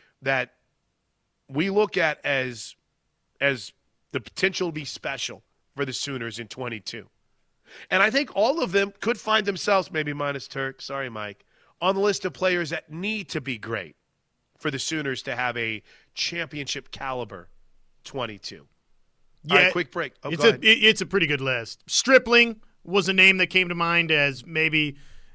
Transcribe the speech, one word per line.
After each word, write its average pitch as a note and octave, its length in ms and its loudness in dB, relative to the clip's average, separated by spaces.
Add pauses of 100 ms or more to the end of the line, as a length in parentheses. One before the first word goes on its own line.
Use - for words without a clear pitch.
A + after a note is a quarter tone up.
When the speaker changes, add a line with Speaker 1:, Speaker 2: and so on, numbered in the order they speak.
(200)
Speaker 1:
that C3 320 0 (960)
we E3 220 -2
look G3+ 260 2
at D#3+ 260 0
as, C3 540 -4 (640)
as C3+ 320 -2 (400)
the C3 80 -2
potential F#3 480 -2
to D#3+ 40 -6
be D3+ 120 -8
special C3 580 -10 (320)
for C#3 120 -2
the B2+ 80 -6
Sooners A#2+ 440 -6
in A2+ 100 -10
twenty-two. A#2 600 -10 (840)
And F#3 120 4
I G#3+ 80 4
think C4+ 260 0
all C4 260 2
of F#3+ 100 -2
them G3+ 280 2
could A3+ 180 -2
find G#3+ 280 0
themselves, G3 440 0
maybe D3+ 220 -4
minus C#3+ 360 -4
Turk, C3+ 340 -8
sorry, C#3 260 -8
Mike, G#2+ 380 -10 (340)
on F#3+ 160 2
the G3 40 0
list G3+ 240 2
of F3 80 -2
players F3 380 0
that D#3 200 -8
need F#3+ 400 -8
to D#3+ 100 -4
be B2 180 -8
great G#2 380 -8 (600)
for D#3 140 -4
the C3+ 80 -4
Sooners C#3+ 440 -4
to C3 120 -6
have A#2+ 220 -2
a A2+ 260 -4 (320)
championship D3 760 -6
caliber A#2 580 -8 (560)
twenty-two. G#2+ 600 -8 (840)
All F3 60 6
right, F3+ 80 8
Speaker 2:
Yeah, F#3 80 4
Speaker 1:
quick F3 180 -2
break. D#3 320 -6
Oh, C#3+ 80 -6
Speaker 2:
it's D#3+ 120 -4
Speaker 1:
go A#3 60 10
Speaker 2:
a, G#3 40 8
Speaker 1:
ahead. C3 120 -2
Speaker 2:
it, A3 140 8
it's G#3+ 240 4
a F3+ 40 -6
pretty - 200 0
good C#3+ 160 0
list. B2 440 -4
Stripling A#3 720 4 (240)
was F3+ 240 0
a F#3+ 40 2
name F#3+ 260 6
that F3+ 100 4
came F#3 200 2
to F3 60 -2
mind E3+ 360 2
as C#3+ 360 2
maybe D#3 500 0 (380)